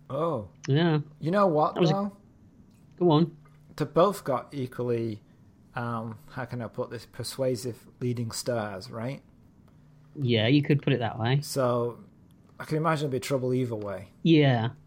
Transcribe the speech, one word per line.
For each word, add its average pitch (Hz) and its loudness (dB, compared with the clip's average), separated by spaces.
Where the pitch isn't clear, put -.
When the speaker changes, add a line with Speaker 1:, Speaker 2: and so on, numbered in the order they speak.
Speaker 1:
Oh. 135 -2
Speaker 2:
Yeah. 151 4
Speaker 1:
You 147 -2
know 202 4
what, 156 2
Speaker 2:
That - 0
was 165 6
a - 4
Speaker 1:
though? 202 -4
Speaker 2:
Go 175 4
on. 165 4
Speaker 1:
They 151 -2
both 180 2
got 127 -4
equally, 120 -4
um, 117 -6
how 131 -10
can 123 -10
I 110 -8
put 120 -8
this, 120 -12
persuasive 127 -4
leading 120 -2
stars, 104 -6
right? 123 -8
Speaker 2:
Yeah, 120 2
you 143 6
could 147 2
put 139 2
it 127 0
that 113 -4
way. 123 2
Speaker 1:
So, 123 -2
I - -10
can 156 -2
imagine 156 0
there'd 127 -2
be - -10
trouble 127 -2
either 127 -2
way. 98 -10
Speaker 2:
Yeah. 135 6